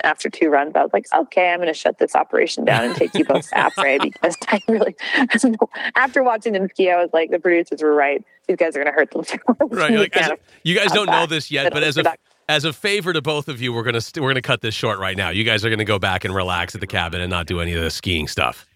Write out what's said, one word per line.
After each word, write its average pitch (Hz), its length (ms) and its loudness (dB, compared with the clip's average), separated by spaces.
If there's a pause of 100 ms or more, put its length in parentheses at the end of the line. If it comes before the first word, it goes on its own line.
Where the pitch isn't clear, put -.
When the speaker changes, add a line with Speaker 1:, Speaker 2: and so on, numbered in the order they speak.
Speaker 1:
after - 260 -2
two - 200 0
runs, 143 260 2
I 151 80 4
was 143 100 0
like, - 220 -2
"Okay, 180 380 2
I'm 175 80 -2
gonna 170 120 0
shut - 260 -2
this - 180 0
operation - 480 0
down 113 200 2
and 120 120 -4
take - 180 0
you 196 100 2
both - 260 0
to 135 160 2
Apres," 139 340 0
Speaker 2:
<laughs> - 20 2
Speaker 1:
because - 340 -2 (120)
I 208 180 2
really, 208 300 0 (180)
<laughs> - 800 0
after 262 300 2
watching 226 280 0
them 190 160 0
ski, 185 220 2
I 175 60 2
was 175 160 0
like, 165 180 2
"The 175 80 0
producers 170 420 0
were 151 140 4
right. 143 300 2 (240)
These 185 80 0
guys 165 200 0
are 139 60 -2
gonna 147 80 0
hurt 143 220 0
themselves." - 360 -8
<laughs> - 120 0 (100)
Speaker 2:
Right, 170 220 2
Speaker 1:
We 220 60 4
Speaker 2:
like, 196 180 0
as 175 100 2
Speaker 1:
can't 151 140 -4
Speaker 2:
a, - 20 -20 (220)
you 165 120 0
guys 202 140 2
don't 196 160 2
know 180 60 2
Speaker 1:
have 170 160 2
that 160 80 -2
Speaker 2:
this 147 120 -6
yet, 139 180 -2
Speaker 1:
middle 139 100 -8
Speaker 2:
but 151 80 0
as 151 120 0
a, 156 40 2
Speaker 1:
production. 165 220 -2 (260)
Speaker 2:
as 151 160 0
a 160 80 -2
favor 202 400 -2
to 160 100 -2
both 147 240 -4
of 127 160 -10
you, 127 100 -2
we're 117 120 -4
gonna 117 160 0
st-, - 200 -10
we're 135 100 0
gonna 131 120 0
cut 123 200 0
this 110 120 -4
short 107 240 -2
right 95 180 -4
now. 95 140 0
You 101 140 0
guys 110 200 0
are 113 60 0
gonna 107 140 0
go 104 160 0
back 92 240 -2
and 92 100 -4
relax 90 400 -2
at 104 60 -12
the 101 80 -6
cabin 87 320 -4
and 90 100 -4
not 87 160 -4
do 87 140 -4
any 85 120 -4
of 82 120 -2
the 80 60 -2
skiing 80 360 -2
stuff. 64 500 -4